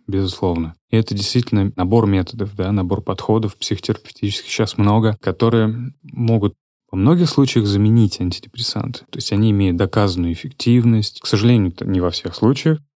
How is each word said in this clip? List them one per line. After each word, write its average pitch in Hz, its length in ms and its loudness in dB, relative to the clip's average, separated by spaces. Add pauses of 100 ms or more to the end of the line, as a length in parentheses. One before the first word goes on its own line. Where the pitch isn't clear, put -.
безусловно. 90 680 -4 (160)
И 117 60 2
это 110 180 0
действительно 101 640 0
набор 104 300 2
методов, 101 500 -2
да, 95 160 -4
набор 95 300 -2
подходов 107 560 -2
психотерапевтических - 920 -6
щас - 280 -4
много, 110 420 2
которые 117 720 -2 (100)
могут 113 520 -2 (360)
во 95 80 -6
многих 160 320 2
случаях 127 360 2
заменить 107 540 2
антидепрессанты. - 800 -8 (100)
То - 80 -16
есть - 160 -6
они 107 200 4
имеют 95 260 2
доказанную 90 560 0
эффективность. 117 880 0
К - 40 -12
сожалению, 107 460 2
это - 140 -10
не 92 160 0
во 87 80 0
всех - 240 -10
случаях. 151 460 0 (160)